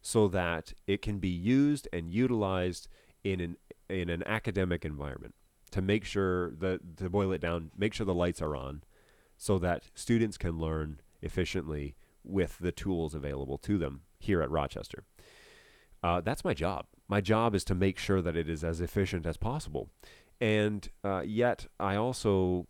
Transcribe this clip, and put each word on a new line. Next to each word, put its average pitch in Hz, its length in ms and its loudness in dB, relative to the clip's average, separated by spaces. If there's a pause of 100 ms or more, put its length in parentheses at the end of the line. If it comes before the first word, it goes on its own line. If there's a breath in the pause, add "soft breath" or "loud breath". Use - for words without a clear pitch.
so 110 280 4
that 87 440 0 (140)
it 98 160 0
can 104 160 -2
be 95 100 0
used 131 640 2
and 85 180 -4
utilized 95 760 0 (340 soft breath)
in 95 180 0
an, 87 160 -4 (320)
in 92 200 -2
an 85 160 -2
academic 92 600 0
environment 71 500 -8 (360)
to 98 120 -2
make 101 220 2
sure 90 480 0
that, 85 440 -4
to 92 140 -4
boil 95 220 2
it 87 80 -2
down, 85 360 -2
make 104 160 0
sure 110 140 -2
the 95 80 2
lights 87 260 0
are 76 160 -2
on 67 260 -8 (540 soft breath)
so 98 220 0
that 87 360 0
students 113 440 2
can 82 200 -2
learn 78 420 -2 (200)
efficiently 78 760 -4 (300 soft breath)
with 92 340 0
the 87 140 -2
tools 82 420 -2
available 69 440 -6
to 104 200 0
them 69 240 -4 (160)
here 90 240 2
at 65 80 0
Rochester. - 540 -4 (1000 loud breath)
Uh, 87 180 2
that's 107 240 -4
my 156 100 2
job. 90 320 -4 (200)
My 101 140 2
job 110 340 4
is 95 100 2
to 98 100 0
make 92 240 2
sure 95 240 2
that 82 140 0
it 80 120 0
is 80 160 -4
as 82 160 -2
efficient 87 460 0
as 82 100 -2
possible. - 540 -4 (500 loud breath)
And, 107 480 2 (160)
uh, 98 200 0
yet 107 420 0 (120)
I 98 180 2
also 95 720 2